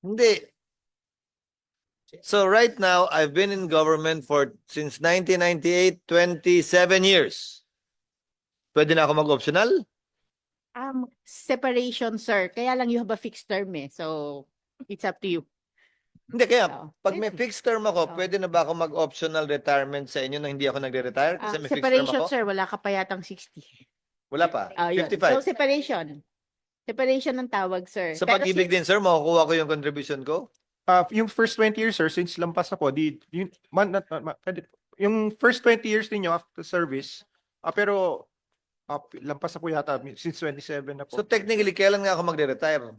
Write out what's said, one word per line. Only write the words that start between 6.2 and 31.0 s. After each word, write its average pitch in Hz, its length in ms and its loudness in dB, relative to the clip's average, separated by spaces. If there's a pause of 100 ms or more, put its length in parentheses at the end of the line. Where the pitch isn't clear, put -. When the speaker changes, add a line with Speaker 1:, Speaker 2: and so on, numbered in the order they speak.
Speaker 1:
years. - 560 2 (1120)
Pwede 151 240 4
na 156 80 6
ako 147 160 2
mag-optional? 170 640 2 (880)
Speaker 2:
Um, 254 320 -8 (160)
separation, 247 960 -4
sir. 202 320 0
Kaya 247 320 -2
lang 247 80 0
you 233 80 0
have 226 160 -2
a 208 80 -4
fixed - 240 -14
term 196 320 -4
eh. 139 160 -10
So, 147 560 -8 (400)
it's 202 160 -12
up 185 160 -4
to 196 80 -6
you. 170 140 -2 (920)
Speaker 1:
Hindi, 226 160 2
kaya 226 240 2
Speaker 2:
Oo. 156 320 -16
Speaker 1:
pag 196 160 0
may 214 80 -2
Speaker 2:
Pwede. 196 160 -4
Speaker 1:
fixed 214 160 -8
term 226 240 0
ako, 180 240 0
Speaker 2:
Oo. 170 80 -12
Speaker 1:
pwede 185 240 -2
na 180 80 -4
ba 170 160 2
ako 156 80 -4
mag-optional 160 720 -2
retirement 143 640 -2
sa 135 160 -4
inyo 143 160 -6
nang 143 160 -8
hindi 139 80 -4
ako 135 160 -2
nagre-retire? 131 560 -2
Kasi 208 220 -8
Speaker 2:
Ah, - 20 -6
Speaker 1:
may 147 80 -10
fixed 294 80 -2
term - 80 -4
Speaker 2:
separation, 262 400 2
Speaker 1:
ako? 339 80 -4
Speaker 2:
sir. 240 160 0
Wala 190 160 -2
ka 202 160 -8
pa 202 80 -6
yatang 190 320 -4
sixty. - 480 -20 (640)
Speaker 1:
Wala 170 160 2
pa? 98 320 -6
Speaker 2:
Ah, 175 80 0
yun. 190 160 0
Speaker 1:
Fifty-five? 190 320 2
Speaker 2:
So, 269 80 -2
separation. 269 800 -2 (640)
Separation 262 520 0
ang 254 80 -6
tawag, 185 400 -2
sir. 165 320 -6
Speaker 1:
Sa 208 80 0
Speaker 2:
Pero 185 160 4
Speaker 1:
Pag-ibig 185 240 2
Speaker 2:
si- 175 80 0
Speaker 1:
din, 180 80 2
sir, 185 160 4
makukuha 165 480 4
ko 160 80 0
yung 156 160 0
contribution 143 560 -4
ko? 170 240 -4 (400)
Speaker 3:
Ah, 180 240 6